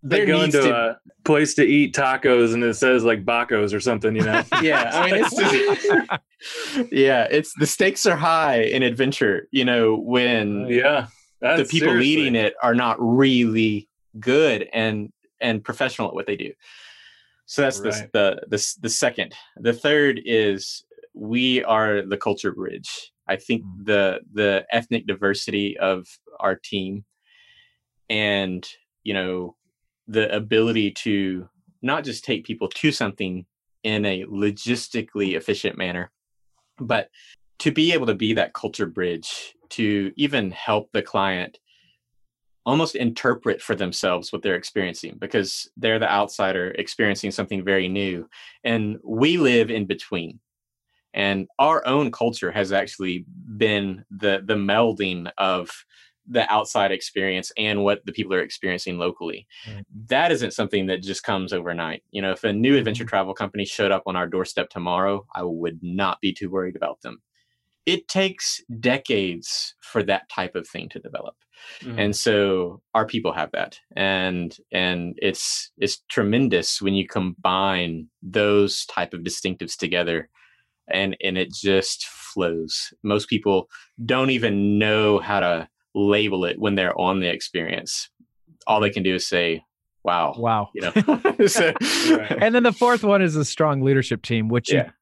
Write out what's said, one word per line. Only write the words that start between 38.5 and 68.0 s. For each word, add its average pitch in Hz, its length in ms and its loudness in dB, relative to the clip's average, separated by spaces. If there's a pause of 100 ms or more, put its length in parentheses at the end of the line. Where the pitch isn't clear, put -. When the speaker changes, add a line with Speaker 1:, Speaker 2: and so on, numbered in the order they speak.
Speaker 2:
culture - 340 -6
bridge, 85 640 -6 (160)
to 104 460 0
even 135 360 0
help 107 420 -2
the 104 80 0
client 95 580 -4 (1080)
almost 151 300 2
interpret 120 640 0
for 110 140 -2
themselves 90 580 -2
what - 80 -6
they're 95 140 0
experiencing, 90 640 -6
because - 580 -4
they're 110 220 0
the 110 120 0
outsider 95 600 0
experiencing 101 600 -2
something 95 320 -4
very 95 240 2
new. 92 400 -4 (360)
And 110 400 -2
we 143 340 2
live 123 340 4
in 107 140 -2
between. 87 540 -8 (760)
And 98 340 -2 (100)
our 151 300 4
own 135 240 2
culture 117 400 -2
has 98 200 -2
actually 95 540 -4 (320)
been 101 540 0
the, 98 340 0
the 107 100 0
melding 98 840 0
of 92 320 -2 (600)
the 120 220 0
outside 107 380 2
experience 95 640 -4
and 107 260 -2
what 101 220 0
the 98 60 -10
people 95 240 -4
are 90 60 2
experiencing 90 580 -6
locally. 90 480 -6 (200)
Speaker 3:
Right. 104 160 -14 (260)
Speaker 2:
That 160 220 2
isn't 120 220 -2
something 101 320 -2
that 92 160 -4
just 95 220 -10
comes 95 280 -2
overnight. 85 600 -6
You 101 100 -6
know, 95 100 -2
if - 120 -6
a 107 100 0
new 127 240 4
adventure 117 260 -2
Speaker 3:
Mm-hmm. 113 60 -10
Speaker 2:
travel 98 240 -2
company 101 320 -6
showed 101 260 -2
up 95 140 0
on 92 100 -4
our 90 120 -2
doorstep 92 420 -4
tomorrow, 95 640 -2
I 90 80 -8
would 82 400 -6
not 90 400 -4
be 95 100 -2
too 90 200 -10
worried 92 240 -6
about 78 260 -6
them. - 220 -18 (640)
It 175 200 -4